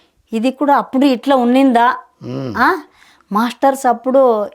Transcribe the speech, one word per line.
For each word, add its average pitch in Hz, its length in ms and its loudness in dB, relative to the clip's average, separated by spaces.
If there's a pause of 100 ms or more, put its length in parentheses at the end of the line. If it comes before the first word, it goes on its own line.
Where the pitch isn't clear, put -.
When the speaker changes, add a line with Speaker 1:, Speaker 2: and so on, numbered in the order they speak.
(320)
Speaker 1:
ఇది 226 180 -2
కూడా 277 260 0
అప్పుడు 254 280 -2
ఇట్లా 269 320 0
ఉన్నిందా? 247 600 2 (260)
Speaker 2:
మ్మ్. 127 360 -10
Speaker 1:
ఆ? 302 180 2 (560)
మాస్టర్స్ 262 540 -2
అప్పుడు 240 680 0